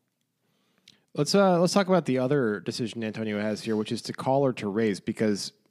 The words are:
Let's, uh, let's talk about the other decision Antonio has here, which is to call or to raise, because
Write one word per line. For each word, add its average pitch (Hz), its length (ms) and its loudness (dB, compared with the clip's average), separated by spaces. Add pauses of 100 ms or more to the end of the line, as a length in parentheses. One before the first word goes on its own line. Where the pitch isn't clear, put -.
(1160)
Let's, 147 200 0
uh, 190 260 6
let's 175 140 2
talk 196 140 2
about 175 180 2
the 127 120 0
other 127 420 0
decision 117 440 -6
Antonio 107 340 -4
has 104 240 -2
here, 110 140 -2
which 107 160 -2
is 117 100 -4
to - 120 -8
call 135 320 0
or 127 80 2
to 104 140 -6
raise, 101 300 0
because 107 540 -2 (180)